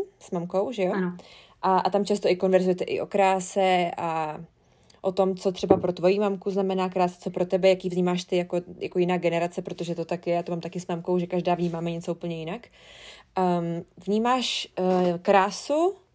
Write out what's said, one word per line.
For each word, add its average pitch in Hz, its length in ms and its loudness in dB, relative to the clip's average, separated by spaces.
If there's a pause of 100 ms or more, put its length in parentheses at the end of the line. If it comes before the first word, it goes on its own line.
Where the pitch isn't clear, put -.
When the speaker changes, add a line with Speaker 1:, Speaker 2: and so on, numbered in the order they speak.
(200)
Speaker 1:
s - 120 -20
mamkou, 185 400 -2
že 208 120 -2
jo? 180 100 2
Speaker 2:
Ano. 180 240 -2 (440)
Speaker 1:
A, 185 180 4
a - 100 2
tam 202 160 2
často 208 240 0
i 185 60 4
konverzujete 185 480 2
i - 180 -2
o - 60 -4
kráse 190 880 2
a 160 440 -4 (600)
o 196 100 -2
tom, 190 240 2
co 190 160 -2
třeba 190 260 4
pro 180 160 -2
tvoji 180 260 2
mamku 196 320 -2
znamená 190 380 0
krása, 180 300 0
co - 100 -8
pro 180 160 -2
tebe, 185 240 4
jaký 185 200 2
vnímáš 180 340 0
ty - 140 -2
jako, 175 240 -2 (180)
jako - 200 -2
jiná 180 180 2
generace, 175 440 0
protože 175 340 -8
to 165 100 -6
tak 175 220 -6
je, 175 80 0
já 170 80 0
to 175 80 -8
mám 170 100 -4
taky 180 180 -8
s 175 80 -10
mamkou, 180 320 -2
že 175 80 -2
každá 175 280 0
vnímáme 170 360 -2
něco 170 200 -6
úplně 165 280 -6
jinak. 165 280 -10 (680)
Ehm, 175 480 0 (240)
vnímáš, 233 600 0 (120)
eh, 185 420 2
krásu? 214 760 2 (180)